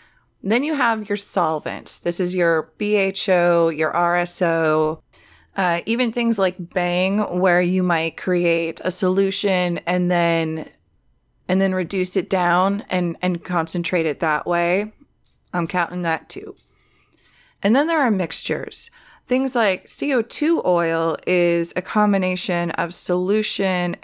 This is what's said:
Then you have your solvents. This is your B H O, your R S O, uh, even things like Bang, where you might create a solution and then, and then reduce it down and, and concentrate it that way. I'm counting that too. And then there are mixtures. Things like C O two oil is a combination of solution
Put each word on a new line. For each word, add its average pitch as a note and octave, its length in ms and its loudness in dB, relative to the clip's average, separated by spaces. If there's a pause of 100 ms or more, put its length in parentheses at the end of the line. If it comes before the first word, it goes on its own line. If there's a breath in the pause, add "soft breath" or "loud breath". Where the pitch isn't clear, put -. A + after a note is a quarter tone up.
(420 soft breath)
Then A#3 220 0
you D#4 100 -2
have A3+ 340 -2
your G#3 80 -2
solvents. D#3 800 -4
This E3+ 200 -2
is F3+ 160 -2
your E3 440 2
B G#3 160 0
H F#3+ 340 0
O, F3 400 4
your D#3 220 0
R F3 260 2
S F3 240 -2
O, D#3+ 640 2 (540 soft breath)
uh, F3 280 0
even A#3 280 0
things A#3 260 0
like F#3 200 0
Bang, F3+ 600 0 (220)
where F3+ 200 4
you F3+ 220 2
might E3 340 0
create E3+ 640 0
a - 80 -2
solution F#3 880 0
and F3+ 320 0
then, E3 560 0 (800)
and F#3+ 140 2
then F#3+ 140 2
reduce F#3 420 -4
it E3+ 140 -2
down F#3 580 2
and, F3 320 -2
and F3 240 -2
concentrate E3+ 640 -2
it D3 140 -2
that D#3 260 0
way. F3 460 0 (600)
I'm E3+ 140 -2
counting F3+ 360 -4
that E3 280 -4
too. - 260 -12 (1080 soft breath)
And G#3+ 140 4
then D4 100 4
there E4 140 0
are B3+ 100 2
mixtures. - 800 -4 (360 loud breath)
Things C4 280 0
like G3+ 340 0
C C#4 260 -2
O A#3 80 2
two D4+ 420 0
oil E3 640 2
is E3+ 500 2
a E3+ 60 -2
combination F#3 880 0
of E3+ 240 -6
solution F#3 1080 -2